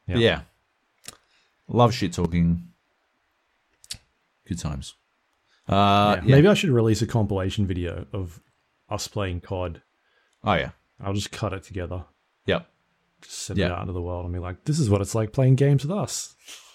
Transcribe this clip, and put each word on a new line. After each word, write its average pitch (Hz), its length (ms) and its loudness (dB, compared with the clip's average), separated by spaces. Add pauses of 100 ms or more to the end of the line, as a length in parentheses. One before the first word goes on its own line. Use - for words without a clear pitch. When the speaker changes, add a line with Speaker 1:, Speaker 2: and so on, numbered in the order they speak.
Speaker 1:
but 92 120 -2
Speaker 2:
Yeah. - 0 -
Speaker 1:
yeah. 98 240 2 (1300)
Love 117 240 4
shit 95 180 -2
talking. 85 560 0 (1800)
Good 87 140 -8
times. 73 360 -10 (720)
Uh, - 40 0
Speaker 2:
Yeah. 101 520 4
Speaker 1:
yeah. 131 100 8
Speaker 2:
Maybe 147 140 8
I 202 40 6
should 170 180 0
release 113 300 2
a 107 60 0
compilation 98 580 0
video 87 460 -6
of 92 300 -10 (480)
us 104 180 -8
playing 92 320 -6
cod. 90 420 -8 (600)
Speaker 1:
Oh, 104 120 2
yeah. 65 160 -2 (300)
Speaker 2:
I'll 98 120 -6
just - 180 -6
cut 98 220 -6
it 95 100 -10
together. 90 400 -10 (420)
Speaker 1:
Yep. 87 220 -2 (540)
Speaker 2:
Just - 180 -18
send 95 180 -8
it 101 40 2
Speaker 1:
Yep. 87 100 0
Speaker 2:
out 87 120 -6
into 95 100 -8
the 90 80 -6
world 87 240 -8
and 87 80 -6
be 90 80 -6
like, 90 240 -12
"This 151 140 -2
is 120 100 2
what 101 100 4
it's 98 160 -4
like 110 160 -2
playing 131 240 4
games 139 300 2
with 190 120 -4
us." - 380 -8 (400)